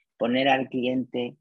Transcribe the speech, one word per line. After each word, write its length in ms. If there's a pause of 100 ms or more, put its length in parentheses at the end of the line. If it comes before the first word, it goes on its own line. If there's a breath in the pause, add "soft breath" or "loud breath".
(180)
poner 300
al 220
cliente 720